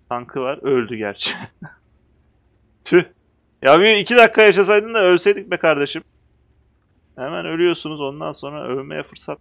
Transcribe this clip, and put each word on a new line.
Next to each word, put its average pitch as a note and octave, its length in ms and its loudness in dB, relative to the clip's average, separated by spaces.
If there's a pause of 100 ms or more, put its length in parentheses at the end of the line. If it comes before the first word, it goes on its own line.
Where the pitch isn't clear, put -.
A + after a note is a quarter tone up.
tankı B2 320 -10
var. C3 160 -6
Öldü B2 380 -4
gerçi. G#2 400 -8 (800)
<laughs> - 680 -20
Tüh. F3 220 2 (560)
Ya C#3+ 180 6
bir G#3+ 180 4
iki G#3 180 -2
dakika A3+ 260 6
yaşasaydın G#3 520 4
da A3 100 0
ölseydik F#3 480 2
be F3 60 -2
kardeşim. D3+ 460 -2 (1120)
Hemen E3 300 -10
ölüyorsunuz. D#3+ 560 -4
Ondan D3 300 -8
sonra C#3+ 360 -12
övmeye C#3 360 -8
fırsat - 380 -16